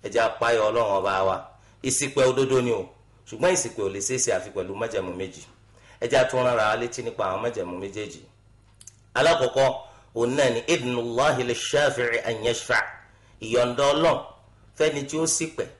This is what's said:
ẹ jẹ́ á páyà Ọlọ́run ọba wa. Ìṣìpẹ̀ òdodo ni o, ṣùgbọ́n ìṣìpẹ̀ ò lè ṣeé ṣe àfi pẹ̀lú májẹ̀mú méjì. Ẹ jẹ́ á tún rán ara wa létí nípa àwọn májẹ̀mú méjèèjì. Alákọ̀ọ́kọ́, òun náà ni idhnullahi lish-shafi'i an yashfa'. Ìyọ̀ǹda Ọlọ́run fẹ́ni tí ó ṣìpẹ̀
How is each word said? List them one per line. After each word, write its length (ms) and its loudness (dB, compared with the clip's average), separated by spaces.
ẹ 40 -6
jẹ́ 140 0
á 60 2
páyà 320 0
Ọlọ́run 320 2
ọba 320 0
wa. 120 0
Ìṣìpẹ̀ 400 0
òdodo 380 4
ni 100 0
o, 140 -2
ṣùgbọ́n 240 2
ìṣìpẹ̀ 300 -2
ò 60 0
lè 120 -6
ṣeé 180 -4
ṣe 140 -2
àfi 180 -2
pẹ̀lú 240 -6
májẹ̀mú 380 -6
méjì. 300 -10
Ẹ 100 -6
jẹ́ 140 2
á 40 6
tún 200 0
rán 100 2
ara 140 2
wa 80 0
létí 260 -6
nípa 220 -4
àwọn 180 -2
májẹ̀mú 360 -4
méjèèjì. 420 -10
Alákọ̀ọ́kọ́, 580 4
òun 240 0
náà 160 4
ni 100 -2
idhnullahi 840 0
lish-shafi'i 760 0
an 240 -4
yashfa'. 380 0
Ìyọ̀ǹda 420 2
Ọlọ́run 340 4
fẹ́ni 260 2
tí 160 -6
ó 80 0
ṣìpẹ̀ 400 -4